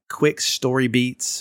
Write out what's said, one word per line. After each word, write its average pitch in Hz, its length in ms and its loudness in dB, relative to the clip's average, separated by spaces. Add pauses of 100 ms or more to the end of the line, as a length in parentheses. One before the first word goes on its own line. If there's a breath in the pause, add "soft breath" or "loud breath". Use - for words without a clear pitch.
quick 147 320 0
story 127 480 0
beats 123 520 -2